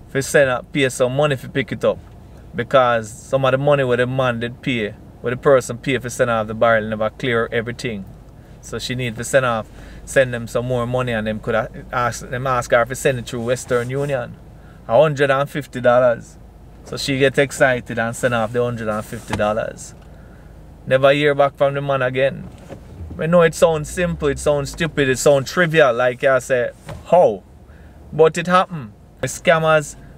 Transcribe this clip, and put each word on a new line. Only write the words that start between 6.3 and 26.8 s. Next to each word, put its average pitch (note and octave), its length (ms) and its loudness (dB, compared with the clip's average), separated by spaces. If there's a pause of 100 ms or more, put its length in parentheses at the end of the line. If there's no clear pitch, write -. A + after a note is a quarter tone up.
the A2+ 60 -8
barrel, A2+ 340 2
never G#2+ 220 -4
clear A#2 420 -4
everything. A2+ 540 -6 (560)
So - 180 -12
she B2+ 160 -6
need B2 220 -6
to A#2+ 80 -8
send C3 200 2
off, A2+ 220 -2 (380)
send C3 280 0
them A#2 140 -8
some B2 200 -4
more B2 200 -2
money, B2 240 -2
and A2 160 -2
them G#2+ 140 -4
could A#2 140 -2
a-, A#2 140 -2 (220)
ask, A#2+ 380 -4
them B2+ 180 -6
ask B2+ 240 -2
her A#2+ 140 4
to B2 100 -6
send C3 240 0
it A2+ 60 -10
through A#2+ 180 -6
Western B2 460 -2
Union. C3 480 -6 (520)
A A2+ 80 4
hundred C#3+ 320 4
and C#3 200 0
fifty C#3 320 -8
dollars. B2 560 2 (480)
So - 100 -12
she C3+ 240 -4
get C3+ 180 2
excited B2+ 640 0
and A2+ 160 -4
send B2 180 -2
off A2+ 200 -2
the B2 100 0
hundred A#2+ 240 -6
and G#2+ 160 -4
fifty G#2+ 320 -10
dollars. G#2 580 -4 (920)
Never C3 260 4
hear D3 240 2
back C#3 220 2
from C#3 160 2
the C#3 80 -4
man C#3 200 -2
again. B2+ 460 -2 (680)
We D#3 100 -4
know F3 140 6
it E3 120 4
sounds D#3 360 0
simple, E3+ 400 -2
it C3+ 100 -2
sounds C#3+ 320 -2
stupid, D3+ 380 -2
it B2+ 100 0
sounds C#3 320 4
trivial, D#3 420 4
like B2 300 0
I C3+ 160 4
say, B2 320 -2 (360)